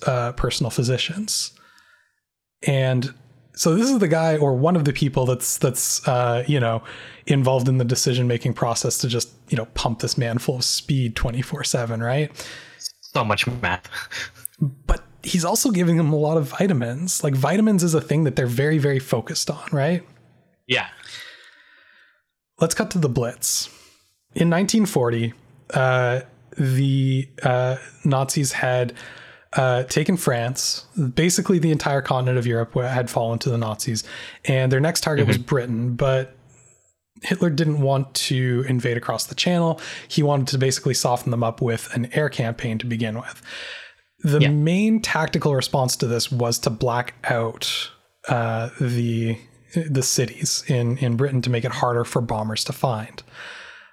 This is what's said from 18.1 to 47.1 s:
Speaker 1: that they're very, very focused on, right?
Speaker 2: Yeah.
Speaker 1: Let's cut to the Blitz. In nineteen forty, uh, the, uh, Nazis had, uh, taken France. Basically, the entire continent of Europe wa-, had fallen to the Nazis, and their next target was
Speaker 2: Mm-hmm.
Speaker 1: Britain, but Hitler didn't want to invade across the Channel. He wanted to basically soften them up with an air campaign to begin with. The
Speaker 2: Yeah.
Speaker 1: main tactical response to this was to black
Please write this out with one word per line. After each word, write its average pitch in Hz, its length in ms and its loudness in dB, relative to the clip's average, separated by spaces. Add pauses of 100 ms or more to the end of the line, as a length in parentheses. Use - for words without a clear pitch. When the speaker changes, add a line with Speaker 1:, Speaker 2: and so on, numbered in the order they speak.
Speaker 1:
that 135 100 0
they're 139 100 0
very, 139 320 2
very 139 220 2
focused 131 500 -4
on, 147 220 -8
right? 160 340 0 (600)
Speaker 2:
Yeah. 110 200 0 (1700)
Speaker 1:
Let's 165 160 2
cut 214 160 -2
to - 80 -4
the 151 80 2
Blitz. - 640 -4 (640)
In 170 140 4
nineteen 202 360 2
forty, 117 480 0 (400)
uh, 127 480 2 (360)
the, 135 720 2 (120)
uh, 127 360 0 (260)
Nazis 135 480 0
had, 127 420 0 (600)
uh, 127 300 2
taken 156 340 0
France. 123 680 -2 (320)
Basically, 180 420 2
the 160 140 2
entire 143 300 0
continent 127 360 2
of 120 80 0
Europe 117 300 0
wa-, 127 120 0
had 127 220 -2
fallen 117 300 -2
to 139 100 -2
the 117 80 0
Nazis, 110 460 -4 (400)
and 131 300 2
their 135 80 4
next 165 200 0
target 143 240 2
was 113 120 4
Speaker 2:
Mm-hmm. 123 80 -8
Speaker 1:
Britain, 123 500 0
but 131 400 0 (880)
Hitler 175 260 0
didn't 151 300 0
want 135 360 0
to 127 520 0
invade 123 300 0
across 117 280 -4
the - 100 -12
Channel. 170 440 2 (300)
He - 120 2
wanted 143 280 2
to 135 80 0
basically 131 360 2
soften 123 380 0
them 117 140 0
up 117 160 -2
with 117 340 -2
an 117 160 -4
air 151 160 0
campaign 113 520 -4
to 113 60 -8
begin 113 300 -2
with. - 260 -12 (800)
The 147 200 4
Speaker 2:
Yeah. 143 80 6
Speaker 1:
main 185 520 4
tactical 156 540 0
response 131 400 0
to - 100 -2
this 120 240 0
was 120 300 0
to - 100 -2
black 120 440 -2 (100)